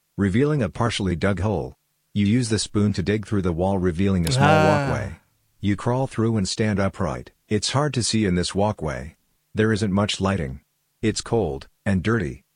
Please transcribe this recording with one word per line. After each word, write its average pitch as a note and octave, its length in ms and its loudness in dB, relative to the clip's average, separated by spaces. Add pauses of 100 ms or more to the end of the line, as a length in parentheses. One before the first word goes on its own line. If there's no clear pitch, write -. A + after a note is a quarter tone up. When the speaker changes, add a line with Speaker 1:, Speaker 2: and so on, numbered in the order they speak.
(180)
Speaker 1:
revealing B2 440 2
a F#2 80 0
partially G2+ 460 -2
dug F2+ 240 0
hole. F2+ 380 -2 (360)
You G#2 120 2
use A2+ 240 2
the G#2+ 100 0
spoon G#2 340 0
to F#2 100 -2
dig G#2 220 0
through G2+ 180 -2
the F2 100 0
wall, F#2+ 260 0
revealing F2+ 480 2
a - 40 -2
small C3+ 180 2
Speaker 2:
Ah. D3+ 380 4
Speaker 1:
walkway. A2 280 -4 (460)
You G2 140 0
crawl B2+ 320 -2
through A2+ 300 0
and F#2+ 100 0
stand G#2+ 320 0
upright. E2 520 -2 (160)
It's G#2+ 240 0
hard C#3+ 220 0
to A#2 100 -2
see A2 220 0
in F2+ 100 2
this F2 180 0
walkway. D#2+ 640 -2 (400)
There A2 160 2
isn't G#2 220 0
much G2+ 260 0
lighting. E2+ 420 -2 (400)
It's G#2+ 200 -2
cold E2 460 -2 (180)
and F#2+ 180 0
dirty. G2+ 400 -2 (120)